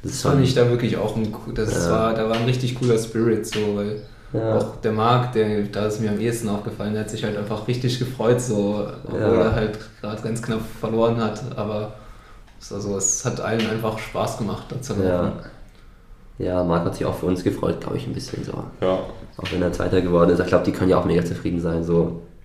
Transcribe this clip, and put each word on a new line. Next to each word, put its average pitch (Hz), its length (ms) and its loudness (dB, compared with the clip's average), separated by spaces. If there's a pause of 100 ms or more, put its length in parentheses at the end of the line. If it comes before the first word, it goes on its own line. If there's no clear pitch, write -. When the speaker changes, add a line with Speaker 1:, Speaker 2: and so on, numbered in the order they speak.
Speaker 1:
Das - 80 -6
Speaker 2:
Das - 20 -6
Speaker 1:
ist - 100 -6
Speaker 2:
fand 131 120 4
Speaker 1:
schon 131 100 6
Speaker 2:
ich 120 100 4
da 120 140 6
wirklich 120 300 2
auch 107 180 -2
ein 110 160 -2
coo-, - 220 -10
das 104 320 0
Speaker 1:
Ja. 85 40 2
Speaker 2:
war, 110 240 2
da 110 140 0
war 113 80 2
ein 117 80 0
richtig 123 300 0
cooler 120 240 4
Spirit, 110 480 2
so, - 120 -4 (180)
weil 104 260 -4 (320)
Speaker 1:
Ja. 110 240 2
Speaker 2:
auch - 240 -2
der 110 100 0
Marc, 120 400 2
der, 107 300 2
da 101 240 -2
ist 107 160 -2
mir 104 80 0
am 101 100 0
ehesten 113 300 -2
aufgefallen, 104 420 -4
der 107 120 -2
hat - 60 -10
sich 113 140 -6
halt 104 140 -2
einfach 104 280 -4
richtig 123 320 0
gefreut, 120 440 2
so, 104 440 0 (200)
obwohl - 140 -4
Speaker 1:
Ja. 110 240 4
Speaker 2:
er 110 100 4
halt 107 240 -2 (240)
grad 107 200 -8
ganz 113 200 -4
knapp 113 180 -2 (180)
verloren 113 380 2
hat, 110 260 -2 (140)
aber 107 380 -4 (680)
es, - 100 -16
also, 101 280 -4
es - 260 0
hat 120 160 -2
allen 110 260 0
einfach 110 320 -2
Spaß - 380 -4
gemacht, 101 320 -6
da - 140 -8
zu - 100 -6 (100)
Speaker 1:
Ja. 90 200 2
Speaker 2:
laufen. 85 100 0 (1080)
Speaker 1:
Ja, 90 260 0
Marc 85 200 2
hat - 120 -2
sich - 100 -2
auch - 100 0
für 82 100 -4
uns 90 180 0
gefreut, 87 360 0
glaub - 140 -8
ich, - 120 -4
ein - 60 -6
bisschen - 320 -8
so. - 80 -8 (300)
Speaker 3:
Ja. 92 160 2 (400)
Speaker 1:
Auch 92 140 -6
wenn 90 100 0
er 87 100 0
Zweiter 90 300 2
geworden 85 300 6
ist, 87 80 4
ich 92 60 2
glaub, - 180 4
die - 80 2
können 92 180 2
ja 90 80 8
auch 85 80 2
mega 85 180 4
zufrieden 85 360 -2
sein, 82 240 0
so. 85 360 2 (240)